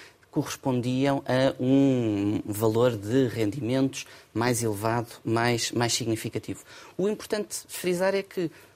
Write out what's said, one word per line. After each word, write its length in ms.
correspondiam 960
a 340
um 840
valor 500
de 300
rendimentos 800
mais 300
elevado, 480
mais, 460
mais 220
significativo. 680
O 140
importante 580
frisar 460
é 80
que, 300